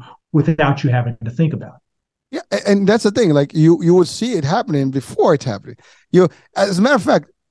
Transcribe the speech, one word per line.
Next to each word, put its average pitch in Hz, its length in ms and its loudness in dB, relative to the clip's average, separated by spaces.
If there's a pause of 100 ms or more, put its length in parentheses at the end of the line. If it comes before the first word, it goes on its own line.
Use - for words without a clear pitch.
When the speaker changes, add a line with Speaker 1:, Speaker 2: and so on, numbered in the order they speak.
(340)
Speaker 1:
without 147 500 0
you 139 60 0
having 120 340 -2
to 113 80 -8
think 160 220 -2
about - 220 -12 (560)
it. 262 40 -12
Speaker 2:
Yeah, 330 60 -8 (180)
a-, - 100 -6
and 202 180 2
that's 214 160 2
the 208 80 2
thing. 220 200 0
Like, 143 220 0
you, 160 280 4
you 170 120 2
would 180 160 2
see 240 240 -6
it 165 100 -2
happening 147 480 -2
before 170 440 0
it's - 100 -8
happening. 113 320 -10 (340)
You, 180 160 4 (300)
as 196 220 0
a - 20 0
matter 269 140 4
of 208 80 -2
fact, 208 280 0 (200)